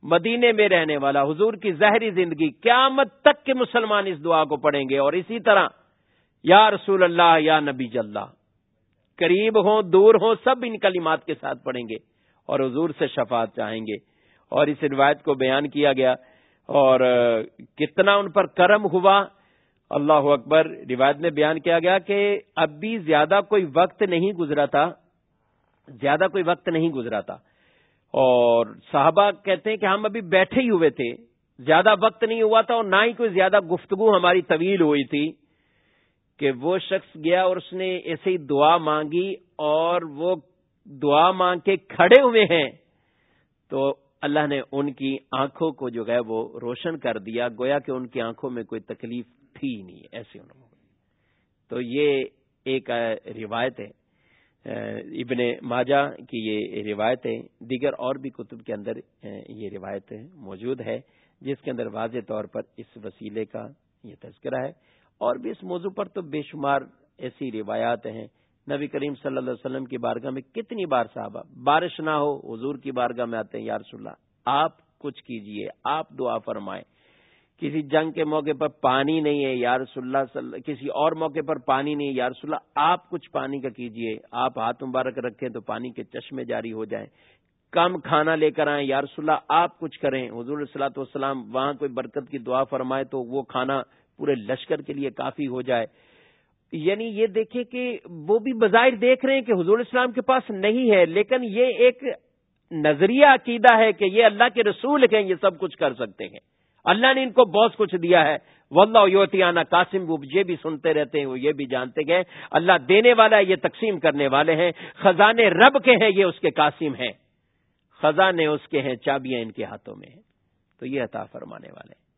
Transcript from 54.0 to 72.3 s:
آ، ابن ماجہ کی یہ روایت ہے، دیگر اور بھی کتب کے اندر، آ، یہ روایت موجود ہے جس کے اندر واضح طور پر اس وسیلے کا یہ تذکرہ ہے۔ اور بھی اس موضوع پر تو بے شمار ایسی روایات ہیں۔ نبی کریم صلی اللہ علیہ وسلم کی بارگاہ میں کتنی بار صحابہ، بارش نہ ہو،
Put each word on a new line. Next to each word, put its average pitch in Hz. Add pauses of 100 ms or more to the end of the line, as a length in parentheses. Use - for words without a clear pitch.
آ، 110
ابن 120
ماجہ 127 (200)
کی 123
یہ 107 (100)
روایت 113
ہے، 113
دیگر 127
اور 127
بھی 135
کتب 117
کے 117
اندر، 104 (320)
آ، - (220)
یہ 107
روایت 98 (200)
موجود 117
ہے 113 (420)
جس 135
کے 143
اندر 117
واضح 110
طور 107
پر 120 (160)
اس 117
وسیلے 107
کا 110 (360)
یہ 113
تذکرہ 127
ہے۔ 139 (480)
اور 202
بھی -
اس 226
موضوع 180
پر 202
تو 190
بے 151
شمار 139 (360)
ایسی 127
روایات 110
ہیں۔ 113 (440)
نبی 143
کریم 143
صلی 135
اللہ -
علیہ 127
وسلم 131
کی 127
بارگاہ 120
میں 131
کتنی 220
بار 127
صحابہ، 107 (220)
بارش 156
نہ 156
ہو، 147